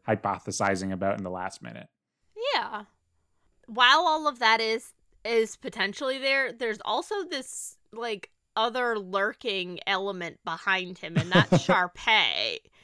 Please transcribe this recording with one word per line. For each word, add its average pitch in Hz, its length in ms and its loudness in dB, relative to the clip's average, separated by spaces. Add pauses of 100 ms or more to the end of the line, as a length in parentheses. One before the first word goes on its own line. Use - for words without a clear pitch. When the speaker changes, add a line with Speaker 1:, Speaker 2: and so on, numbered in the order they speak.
Speaker 1:
hypothesizing 98 840 0
about 98 260 -2
in 98 60 -8
the 90 60 -6
last 90 320 -8
minute. 58 260 -14 (680)
Speaker 2:
Yeah. 208 280 -4 (840)
While 254 400 6
all 311 200 2
of 247 120 -2
that 226 200 4
is, 226 340 -2 (300)
is 220 340 0
potentially 262 600 -4
there, 269 340 0
there's 226 320 -4
also 359 400 -2
this, - 540 -8 (160)
like, 220 380 -6 (240)
other 233 440 0
lurking 190 880 -2
element 190 560 -2
behind 185 540 -2
him, 165 200 -6
and 170 140 0
that's 190 180 6
Speaker 1:
<laughs> - 180 4
Speaker 2:
Sharpay. 175 920 2 (260)